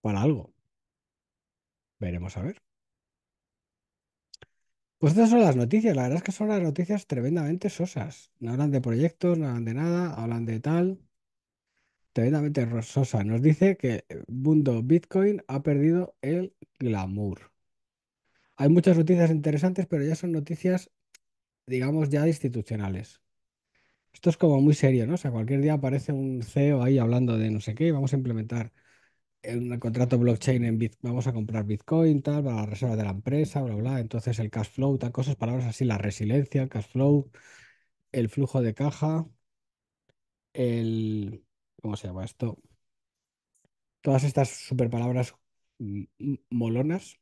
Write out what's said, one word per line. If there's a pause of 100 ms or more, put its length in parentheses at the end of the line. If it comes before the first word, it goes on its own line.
Para
algo. (1500)
Veremos
a
ver. (2500)
Pues
estas
son
las
noticias.
La
verdad
es
que
son
las
noticias
tremendamente
sosas.
No
hablan
de
proyectos,
no
hablan
de
nada,
hablan
de
tal. (1120)
Tremendamente
ro-,
sosa.
Nos
dice
que,
eh,
mundo
Bitcoin
ha
perdido
el (220)
glamour. (1040)
Hay
muchas
noticias
interesantes,
pero
ya
son
noticias, (760)
digamos,
ya
institucionales. (920)
Esto
es
como
muy
serio,
¿no?
O
sea,
cualquier
día
aparece
un
ceo
ahí
hablando
de
no
sé
qué,
"Vamos
a
implementar (680)
el
contrato
blockchain
en
Bit-,
vamos
a
comprar
Bitcoin,
tal,
para
las
reservas
de
la
empresa,
bla,
bla".
Entonces
el
cash
flow,
tal,
cosas,
palabras
así,
la
resiliencia,
el
cash
flow, (800)
el
flujo
de
caja, (1300)
el, (360)
¿cómo
se
llama
esto? (1400)
Todas
estas
super
palabras, (440)
mm, (160)
mm, (140)
molonas.